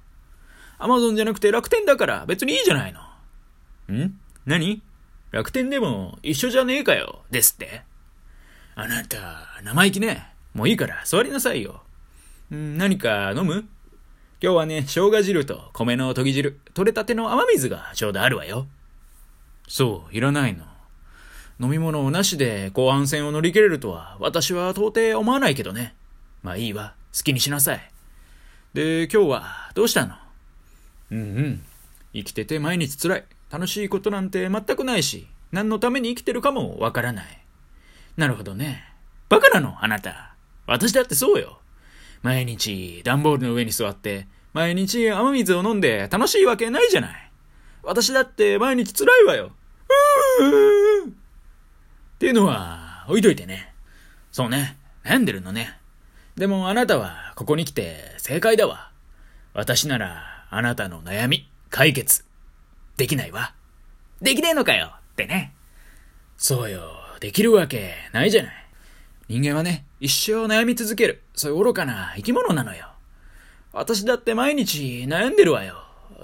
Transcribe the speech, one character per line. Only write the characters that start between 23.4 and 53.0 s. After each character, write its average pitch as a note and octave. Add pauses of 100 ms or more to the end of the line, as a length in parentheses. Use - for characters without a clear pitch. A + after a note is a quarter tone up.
り E3+
切 G#3
れ G#3
る D#3
と B2
は、 E2
私 -
は F3+
到 G3+
底 A3+
思 A3
わ C4+
な B3+
い C#3+
け -
ど -
ね。 G#3+ (480)
ま F2
あ F2+
い A2+
い G#2
わ、 G#2+ (180)
好 -
き C#3+
に B2
し B2+
な C#3+
さ C#3+
い。 - (840)
で、 D#3+
今 G#3
日 D#3+
は -
ど F#3+
う A#3
し -
た C#3
の？ F#2 (960)
う G#2+
ん -
う A2+
ん。 G#2 (500)
生 G#2+
き -
て G#2+
て D#3
毎 D#3+
日 D3
辛 F3
い。 - (280)
楽 E3+
し G#3
い G3
こ G3
と G3+
な G3+
ん F#3+
て F#3
全 G#3+
く -
な B3+
い D#3
し、 - (240)
何 G#3
の A3
た A#3+
め C4+
に A#3
生 -
き -
て -
る B3
か C#4
も B2+
わ A#2
か A#2+
ら B2
な G2
い。 - (920)
な D#3
る B2+
ほ G#2+
ど G2
ね。 C3 (460)
バ G#3+
カ C#5
な G#3
の、 A2
あ G#2+
な G#2+
た。 - (320)
私 F#3
だ B3+
っ A#3+
て -
そ E3+
う -
よ。 - (640)
毎 B2+
日 F#2
段 C3
ボ D3+
ー -
ル B2
の A#2
上 A#2+
に A2+
座 G#2+
っ G2+
て、 G2 (280)
毎 E3+
日 G3
雨 A3+
水 G3+
を F3
飲 A3
ん G3+
で A2
楽 G#3+
し G#4+
い F#4+
わ A#3
け A3+
な D4+
い A#4+
じ F#4
ゃ C#4
な F#3
い。 - (520)
私 A#3
だ C4
っ B3+
て G#3
毎 B3+
日 A#3+
辛 A#4+
い A4+
わ D#3+
よ。 G2 (880)
う A#4
ー G#4
ん。 C#4
っ G3 (1040)
て -
い C4+
う -
の G#3
は F2+